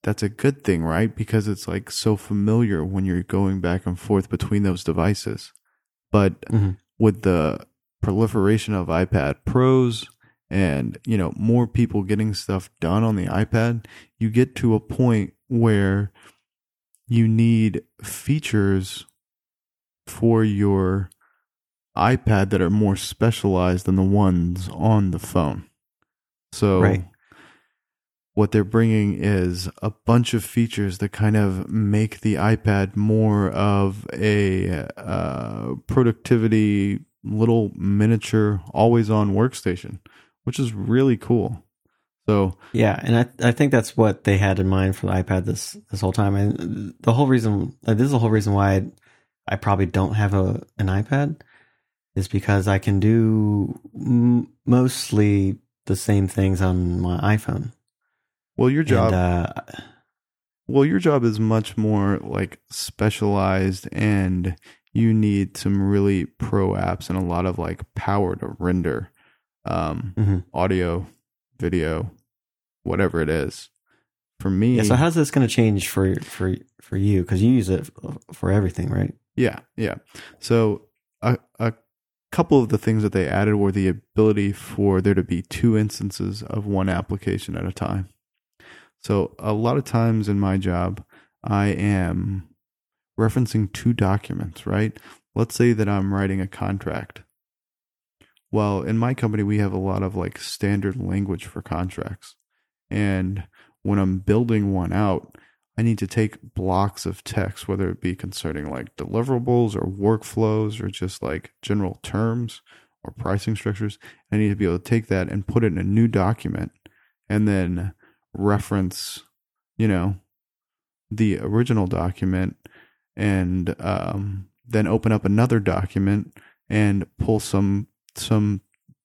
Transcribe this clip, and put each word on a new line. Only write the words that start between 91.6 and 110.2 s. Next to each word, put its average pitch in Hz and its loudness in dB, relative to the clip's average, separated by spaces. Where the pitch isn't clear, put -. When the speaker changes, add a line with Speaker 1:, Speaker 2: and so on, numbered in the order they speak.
Speaker 1:
am 95 -2
referencing 113 0
two - 0
documents, - -4
right? 101 -2
Let's 113 -2
say 120 4
that 107 0
I'm 98 0
writing 98 0
a 92 -4
contract. - -8
Well, 101 0
in 110 -2
my 120 0
company, 110 -2
we 104 0
have 101 0
a 98 -4
lot 95 -2
of, 95 -4
like, 90 -6
standard 101 -4
language 95 -4
for - -12
contracts. - -8
And 95 -2
when 101 0
I'm 95 0
building 104 0
one 90 -2
out, 95 -2
I 117 0
need 117 2
to 98 -4
take - -4
blocks 92 -2
of 95 -8
text, - -6
whether 95 -2
it - -10
be 90 -4
concerning, 73 -8
like, 64 -12
deliverables 120 0
or - -2
workflows 107 -2